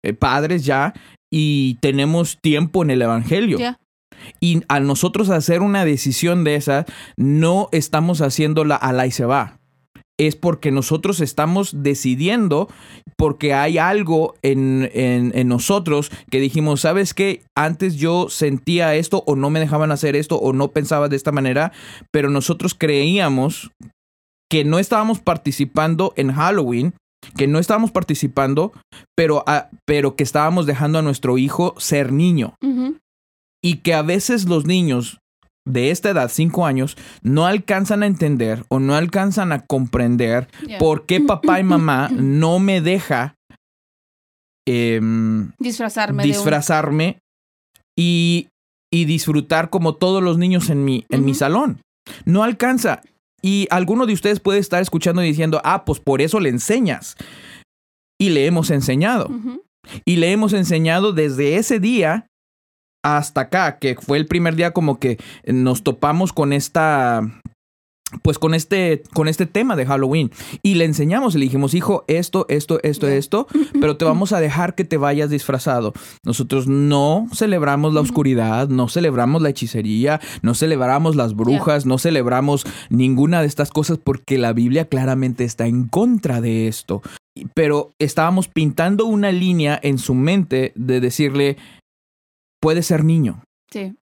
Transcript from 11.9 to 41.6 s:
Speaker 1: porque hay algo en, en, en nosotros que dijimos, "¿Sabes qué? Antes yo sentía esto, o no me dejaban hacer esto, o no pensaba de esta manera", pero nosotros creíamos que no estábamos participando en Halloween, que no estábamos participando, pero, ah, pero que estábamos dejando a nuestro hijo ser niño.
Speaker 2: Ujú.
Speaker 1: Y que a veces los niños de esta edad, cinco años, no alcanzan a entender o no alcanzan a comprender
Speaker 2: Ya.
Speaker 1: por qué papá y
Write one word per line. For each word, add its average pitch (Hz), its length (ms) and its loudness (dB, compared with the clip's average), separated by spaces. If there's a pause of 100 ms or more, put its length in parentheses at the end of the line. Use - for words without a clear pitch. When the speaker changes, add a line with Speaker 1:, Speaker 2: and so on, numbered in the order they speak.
Speaker 1:
porque 147 340 0
hay 151 260 2
algo 165 640 0
en, 135 520 0
en, 123 400 0
en 127 140 2
nosotros 147 640 0 (180)
que 131 80 0
dijimos, 143 440 0
"¿Sabes 180 320 0
qué? 196 280 -2 (140)
Antes 160 400 -2
yo 165 340 0
sentía 156 640 0
esto, 165 320 -2
o 147 80 2
no 139 160 0
me 156 80 0
dejaban 151 320 0
hacer 143 240 0
esto, 151 240 -2
o 131 140 0
no 139 180 0
pensaba 147 380 0
de 143 80 -2
esta 143 160 -2
manera", 143 400 0 (400)
pero 143 180 2
nosotros 143 480 -2
creíamos 147 920 0 (760)
que 156 160 0
no 156 140 2
estábamos 214 400 0
participando 160 1000 -2
en 139 160 0
Halloween, 151 640 0 (420)
que 139 120 2
no 151 100 2
estábamos 214 320 2
participando, 143 840 -2 (440)
pero, 151 320 2
ah, 147 200 0 (160)
pero 143 300 0
que - 80 -2
estábamos 156 440 0
dejando 147 340 0
a - 20 0
nuestro 131 360 0
hijo 139 400 0
ser 139 340 0
niño. 156 500 2
Speaker 2:
Ujú. 262 360 -2 (680)
Speaker 1:
Y 170 140 0
que 165 160 0
a 156 80 2
veces 196 420 0
los 170 200 2
niños 156 540 0 (480)
de 123 240 0
esta 175 200 0
edad, 139 200 0
cinco 165 360 0
años, 131 280 -2 (280)
no 151 240 2
alcanzan 202 560 0
a 208 40 2
entender 135 600 0
o 131 120 0
no 135 160 2
alcanzan 185 540 0
a 143 140 -4
comprender 123 840 0 (220)
Speaker 2:
Ya. 220 80 -12
Speaker 1:
por 156 300 0
qué 185 160 2
papá 185 360 2
y 190 60 0